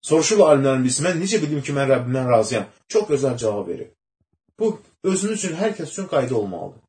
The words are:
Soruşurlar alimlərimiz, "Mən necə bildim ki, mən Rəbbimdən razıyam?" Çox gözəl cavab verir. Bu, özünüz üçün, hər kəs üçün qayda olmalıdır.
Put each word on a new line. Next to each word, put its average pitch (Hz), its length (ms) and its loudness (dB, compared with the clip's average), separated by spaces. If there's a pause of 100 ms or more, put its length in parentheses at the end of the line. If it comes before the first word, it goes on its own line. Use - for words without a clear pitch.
Soruşurlar 160 460 4 (100)
alimlərimiz, 131 480 2
"Mən 180 180 0
necə 196 180 0
bildim 147 200 -2
ki, 139 100 -8
mən 139 200 0
Rəbbimdən 127 380 0
razıyam?" 110 360 2 (220)
Çox 214 160 0
gözəl 131 340 0
cavab 104 300 -4
verir. 85 200 -10 (720)
Bu, 214 220 -2 (220)
özünüz 196 400 -2
üçün, 170 120 -6
hər 202 220 -2
kəs 156 140 -10
üçün 190 160 -10
qayda 131 280 -2
olmalıdır. 95 540 -6